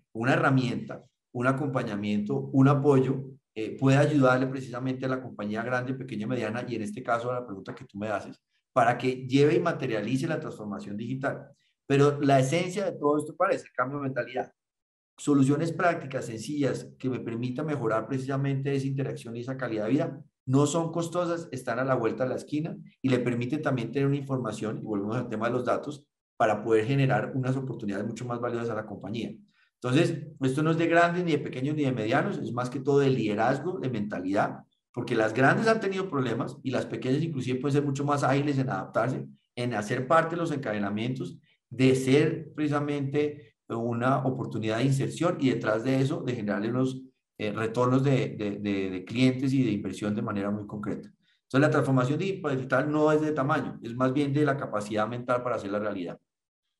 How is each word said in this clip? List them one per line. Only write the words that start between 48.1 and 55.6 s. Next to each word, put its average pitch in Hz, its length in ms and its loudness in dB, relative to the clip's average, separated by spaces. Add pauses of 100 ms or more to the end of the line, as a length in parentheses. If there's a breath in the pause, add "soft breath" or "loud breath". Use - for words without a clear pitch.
de, 104 220 -4
de, 101 300 -2
de 92 160 -6
clientes 127 480 2
y 135 100 4
de 110 80 2
inversión 104 440 -2
de - 60 -2
manera 101 300 -2
muy 104 160 -6
concreta. 104 420 -8
Entonces, - 520 -4
la 151 80 6
transformación 135 500 2
digital 143 720 0
no 151 200 4
es 151 100 4
de 151 100 0
tamaño, 139 520 -2
es 117 120 -8
más 131 180 2
bien 139 200 0
de 147 120 4
la 135 100 2
capacidad 107 520 -2
mental 123 360 -2
para 120 140 -2
hacer 101 140 -6